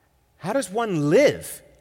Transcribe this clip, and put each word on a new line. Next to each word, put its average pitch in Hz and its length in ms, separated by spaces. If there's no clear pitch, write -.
How 180 140
does 262 180
one 185 380
live 160 540